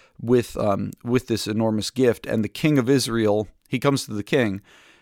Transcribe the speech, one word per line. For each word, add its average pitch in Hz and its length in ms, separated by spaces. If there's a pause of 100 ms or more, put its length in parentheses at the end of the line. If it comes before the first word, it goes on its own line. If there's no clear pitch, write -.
(220)
with, 120 340
um, 101 360 (120)
with 120 240
this 110 200
enormous 107 420
gift, 123 380
and 110 160
the 101 60
king 151 280
of 117 100
Israel, 113 600 (200)
he 131 120
comes 139 260
to - 80
the 101 100
king 110 380 (400)